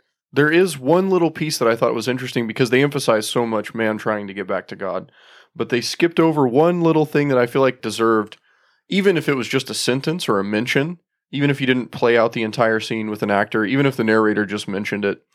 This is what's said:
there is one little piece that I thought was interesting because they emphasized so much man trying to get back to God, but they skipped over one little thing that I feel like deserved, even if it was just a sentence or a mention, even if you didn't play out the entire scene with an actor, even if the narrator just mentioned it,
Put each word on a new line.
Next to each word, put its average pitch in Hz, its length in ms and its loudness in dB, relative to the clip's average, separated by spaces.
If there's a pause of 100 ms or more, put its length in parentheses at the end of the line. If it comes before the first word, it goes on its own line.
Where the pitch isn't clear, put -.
(320)
there 147 180 2
is 170 280 2
one 170 300 2
little 170 220 2
piece 156 280 -4
that 117 100 2
I 113 80 2
thought 120 180 0
was 117 140 -4
interesting 127 380 -4
because 110 240 -2
they 131 120 4
emphasized 131 480 0
so 120 160 -2
much 110 280 -4
man 110 220 -2
trying 104 300 -4
to 98 80 -12
get 95 120 -8
back 92 220 -4
to 101 80 -14
God, 92 340 -8 (440)
but - 160 -6
they - 100 0
skipped - 400 -2
over 151 280 4
one 165 340 2
little 156 240 2
thing 147 220 0
that 127 100 2
I 120 80 4
feel 135 160 0
like 127 180 0
deserved, 110 560 0 (520)
even 185 280 2
if 147 120 -2
it 143 80 2
was 117 120 -4
just 131 220 -2
a 110 40 -8
sentence 135 540 -2
or 104 100 2
a 98 60 0
mention, 131 540 -2 (320)
even 143 180 0
if 135 120 -2
you 135 60 -2
didn't 127 260 0
play 120 260 2
out 117 140 2
the 117 100 -4
entire 110 380 0
scene 110 280 -6
with 104 140 -8
an 104 80 0
actor, 107 340 2
even 135 220 2
if 131 100 -2
the 117 80 0
narrator 107 400 2
just 104 240 -8
mentioned 104 360 -4
it, 101 180 -2 (120)